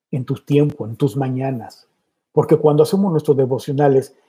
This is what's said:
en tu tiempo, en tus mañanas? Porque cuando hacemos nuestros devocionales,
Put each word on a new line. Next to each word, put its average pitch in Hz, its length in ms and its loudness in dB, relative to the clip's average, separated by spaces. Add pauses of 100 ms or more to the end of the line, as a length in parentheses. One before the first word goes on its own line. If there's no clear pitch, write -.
(120)
en 127 140 -6
tu 139 100 -4
tiempo, 143 500 0
en 110 100 -10
tus 139 200 -2
mañanas? 131 720 -6 (440)
Porque 151 260 2
cuando 151 260 2
hacemos 196 280 0
nuestros 147 260 0
devocionales, 135 800 0 (140)